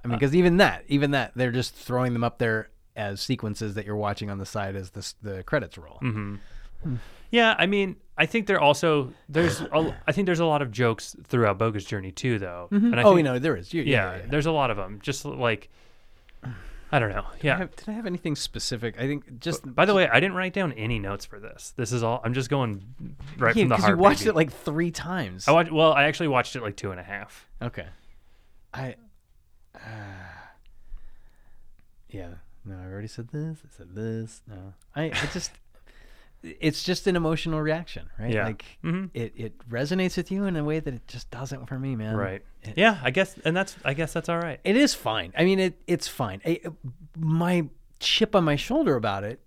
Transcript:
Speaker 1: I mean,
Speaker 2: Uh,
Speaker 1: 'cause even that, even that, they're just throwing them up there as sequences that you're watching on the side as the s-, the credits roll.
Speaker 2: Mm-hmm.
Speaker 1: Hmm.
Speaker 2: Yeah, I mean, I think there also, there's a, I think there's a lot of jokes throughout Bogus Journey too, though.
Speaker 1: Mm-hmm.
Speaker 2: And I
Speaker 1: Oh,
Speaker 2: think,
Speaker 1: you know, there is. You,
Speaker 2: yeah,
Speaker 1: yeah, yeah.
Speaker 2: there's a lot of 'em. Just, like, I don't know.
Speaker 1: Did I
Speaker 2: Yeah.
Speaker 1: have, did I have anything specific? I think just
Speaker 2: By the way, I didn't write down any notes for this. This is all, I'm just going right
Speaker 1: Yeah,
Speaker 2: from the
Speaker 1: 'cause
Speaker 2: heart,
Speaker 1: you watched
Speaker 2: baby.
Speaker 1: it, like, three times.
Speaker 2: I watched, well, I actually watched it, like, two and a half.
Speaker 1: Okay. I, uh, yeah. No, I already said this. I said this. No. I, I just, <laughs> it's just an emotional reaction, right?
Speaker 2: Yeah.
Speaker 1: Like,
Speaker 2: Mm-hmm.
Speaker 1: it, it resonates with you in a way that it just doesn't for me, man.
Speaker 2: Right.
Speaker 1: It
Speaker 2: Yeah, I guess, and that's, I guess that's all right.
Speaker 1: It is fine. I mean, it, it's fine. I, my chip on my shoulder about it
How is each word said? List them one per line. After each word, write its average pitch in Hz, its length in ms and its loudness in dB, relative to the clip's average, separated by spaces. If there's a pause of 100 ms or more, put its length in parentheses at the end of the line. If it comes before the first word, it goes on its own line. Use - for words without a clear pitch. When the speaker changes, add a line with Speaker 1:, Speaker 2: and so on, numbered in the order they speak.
Speaker 1:
I 120 40 -6
mean, 120 60 0
Speaker 2:
Uh, 113 60 -2
Speaker 1:
'cause 139 140 2
even 175 220 6
that, 151 320 4
even 143 220 2
that, 131 240 -2
they're 123 180 0
just 123 220 -2
throwing 123 400 -2
them 117 100 0
up - 140 -2
there 110 320 0 (260)
as 101 240 -6
sequences 107 540 -4
that 104 100 -6
you're 104 100 -6
watching 104 360 -4
on 98 80 -6
the 95 80 -8
side 98 280 -6
as 92 180 -8
the 104 80 -12
s-, - 200 -12
the 98 220 -10
credits 120 340 -4
roll. - 260 -18
Speaker 2:
Mm-hmm. 104 340 -4 (460)
Speaker 1:
Hmm. 139 120 -4 (360)
Speaker 2:
Yeah, 233 280 6
I 170 80 4
mean, 196 300 0 (200)
I 151 80 2
think 208 220 -2
there 190 120 2
also, 147 540 4 (160)
there's 156 320 2
a, 156 340 0 (120)
I 156 60 2
think 196 120 2
there's 175 160 2
a 170 60 4
lot 147 160 2
of 123 80 -4
jokes 113 440 0 (100)
throughout 107 340 4
Bogus 104 260 0
Journey 95 260 -6
too, 117 280 -2
though. 87 340 -8
Speaker 1:
Mm-hmm. 202 140 6
Speaker 2:
And 233 140 4
I - 20 4
Speaker 1:
Oh, 214 80 10
Speaker 2:
think, 180 80 8
Speaker 1:
you 165 60 6
know, 127 140 2
there 143 160 0
is. 90 200 -8
You, 160 80 0
Speaker 2:
yeah, 104 300 2
Speaker 1:
yeah, 95 60 -10
yeah. 92 120 -10
Speaker 2:
there's 147 160 2
a 165 60 0
lot 139 180 2
of 101 80 -2
'em. 101 240 -8
Just, - 240 -6
like, 127 420 -2 (1200)
I 143 80 2
don't 113 120 2
know. 98 160 -4 (140)
Speaker 1:
Did - 100 -8
I - 20 4
Speaker 2:
Yeah. 147 60 2
Speaker 1:
have, 185 180 -6
did - 140 -10
I - 20 -6
have 226 140 -6
anything 175 280 -4
specific? 117 640 -6
I 143 80 -2
think 139 340 -6
just 143 340 -6
Speaker 2:
By 165 100 6
the 208 80 6
way, 185 160 6
I 123 120 6
didn't 185 160 0
write 185 180 -4
down 180 180 0
any 110 260 -2
notes 98 280 -6
for - 120 -18
this. 117 380 -16
This 120 160 -2
is 120 100 0
all, 117 220 0
I'm 113 80 0
just 127 160 0
going 113 340 0 (540)
right 117 180 4
Speaker 1:
Yeah, 214 100 6
Speaker 2:
from - 40 4
the 117 60 6
Speaker 1:
'cause 190 100 4
Speaker 2:
heart, 104 140 8
Speaker 1:
you 180 40 6
watched 196 180 8
Speaker 2:
baby. 214 100 4
Speaker 1:
it, 170 60 2
like, 156 160 4
three 165 380 -2
times. 147 580 -6
Speaker 2:
I 143 40 8
watched, 165 180 6
well, 156 220 6
I 143 120 6
actually 160 240 0
watched 127 280 2
it, 120 60 -6
like, 104 140 -6
two 98 160 -6
and 90 60 -10
a 90 40 -12
half. 98 440 -14 (140)
Speaker 1:
Okay. 101 280 -8 (840)
I, 131 220 -10 (800)
uh, - 40 -20 (2250)
yeah. 90 200 -14 (360)
No, 98 120 -14
I 92 140 -14
already 104 180 -12
said 117 200 -12
this. 151 360 -8
I 147 120 -20
said 87 180 -20
this. 113 520 -8
No. 98 280 -16 (200)
I, 151 100 -4
I 135 280 -4
just, - 180 -8 (480)
<laughs> - 440 -20
it's 156 400 -2
just 180 240 -2
an 185 100 2
emotional 160 440 0
reaction, 156 480 -4 (100)
right? 113 140 -2
Speaker 2:
Yeah. 107 140 0
Speaker 1:
Like, 110 180 -8 (200)
Speaker 2:
Mm-hmm. 180 300 -2
Speaker 1:
it, 113 220 -6
it 113 340 -10
resonates 170 460 0
with 175 140 -4
you 196 140 -2
in 185 120 -2
a 147 80 -2
way 156 160 0
that 147 140 -6
it 113 120 -14
just - 240 -12
doesn't 127 360 -10
for 135 120 -8
me, 135 180 -4
man. 110 200 -2
Speaker 2:
Right. 98 260 -2 (200)
Speaker 1:
It 107 140 -12
Speaker 2:
Yeah, 202 260 4
I 127 80 0
guess, 190 340 -2
and 165 120 2
that's, 190 280 -4
I 143 100 -2
guess 160 180 -4
that's 165 160 -4
all 170 100 0
right. 165 260 -6
Speaker 1:
It 196 120 4
is 277 180 6
fine. 104 420 -2
I 165 80 4
mean, 190 140 4
it, 185 280 0
it's - 220 0
fine. 98 360 -4
I, 165 160 0 (560)
my 165 520 2 (320)
chip - 360 2
on 175 80 6
my 147 120 4
shoulder 233 400 2
about 101 280 -2
it 117 220 -8